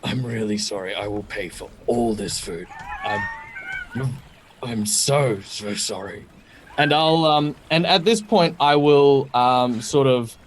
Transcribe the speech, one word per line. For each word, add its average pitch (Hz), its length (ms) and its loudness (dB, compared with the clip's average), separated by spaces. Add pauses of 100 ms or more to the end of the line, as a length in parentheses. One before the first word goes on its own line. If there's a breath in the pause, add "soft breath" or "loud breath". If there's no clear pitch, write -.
I'm 127 220 -4
really 110 340 -4
sorry. 101 360 -6
I 98 120 -6
will 104 180 -6
pay 101 240 -10
for - 220 -14 (160)
all 120 280 0
this 98 240 -6
food. 87 280 -10 (380)
I'm, - 1080 -8 (480)
I'm 113 240 -6
so, 131 540 0
so 104 340 -10
sorry. 95 520 -8 (500 loud breath)
And 147 160 2
I'll, 160 320 2
um, 147 300 2 (160)
and 160 160 2
at 185 180 2
this 220 160 2
point, 170 380 2
I 147 180 4
will, 143 580 6
um, 123 460 2
sort 139 260 2
of 123 300 2 (100)